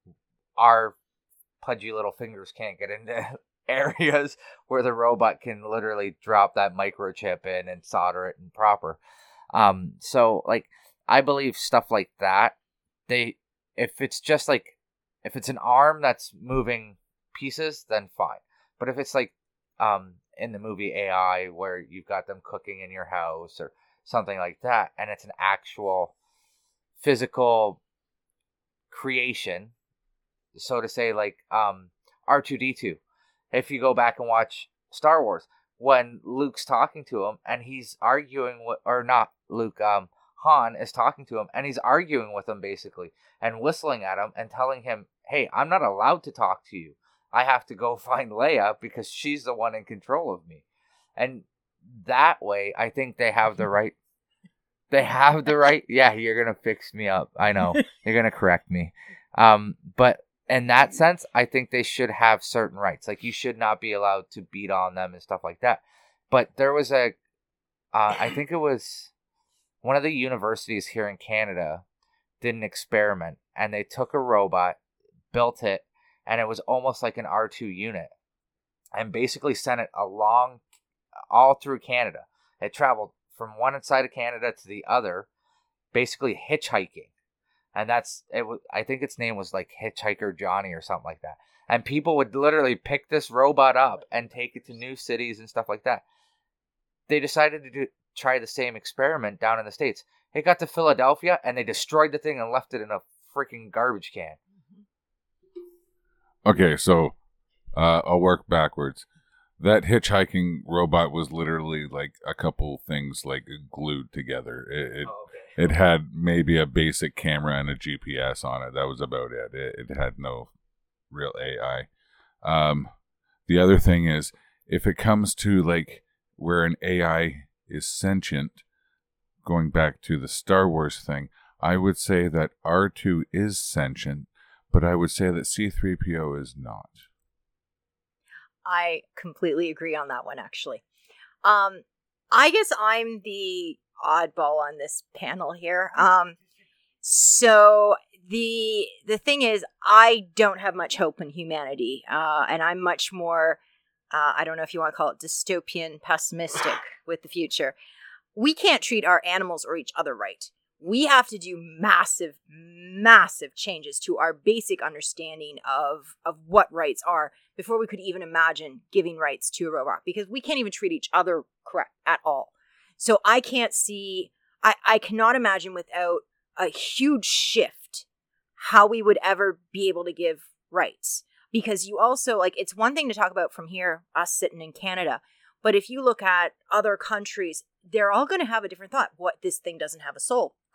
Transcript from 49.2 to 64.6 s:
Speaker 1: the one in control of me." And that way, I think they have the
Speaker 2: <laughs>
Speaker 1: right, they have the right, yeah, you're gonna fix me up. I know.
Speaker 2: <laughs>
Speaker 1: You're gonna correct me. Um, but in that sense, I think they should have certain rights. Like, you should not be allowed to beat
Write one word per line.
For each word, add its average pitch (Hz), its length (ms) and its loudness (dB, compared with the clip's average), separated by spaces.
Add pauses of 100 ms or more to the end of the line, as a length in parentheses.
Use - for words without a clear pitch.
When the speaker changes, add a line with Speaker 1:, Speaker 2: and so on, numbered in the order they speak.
Speaker 1:
the 123 100 -6
one 110 220 -4
in 107 80 -10
control 123 500 -6
of 85 140 -16
me." 80 160 -20 (520)
And 123 280 -4 (600)
that 143 360 4
way, 101 360 -4
I 113 120 -2
think 127 280 -8
they 117 140 2
have 110 260 2
the 107 100 -2
Speaker 2:
<laughs> 101 100 2
Speaker 1:
right, 107 160 0 (960)
they 139 140 4
have 139 420 4
the 151 120 4
right, 143 320 6
yeah, 123 240 6
you're 113 280 -2
gonna 113 220 -2
fix - 300 -6
me 107 140 -6
up. 92 300 -2
I 104 140 4
know. 90 220 2 (160)
Speaker 2:
<laughs> - 160 -16
Speaker 1:
You're 110 100 0
gonna 113 160 4
correct 90 400 2
me. 87 220 -4 (440)
Um, 107 380 6 (220)
but 127 220 6 (300)
in 123 180 0
that 123 260 6
sense, 170 400 4
I 123 120 4
think 127 260 -4
they 123 120 0
should 117 280 -2
have 113 320 4
certain 110 340 -2
rights. 95 300 -4
Like, 104 160 -8
you 117 80 -8
should 117 260 -6
not 107 220 0
be 110 140 -6
allowed 98 380 0
to 107 100 -16
beat 98 280 -12